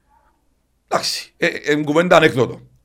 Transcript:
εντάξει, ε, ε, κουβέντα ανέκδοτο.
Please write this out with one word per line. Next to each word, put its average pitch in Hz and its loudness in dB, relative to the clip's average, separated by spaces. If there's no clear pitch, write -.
εντάξει, - -6
ε, 170 -2
ε, - -2
κουβέντα 156 0
ανέκδοτο. 127 2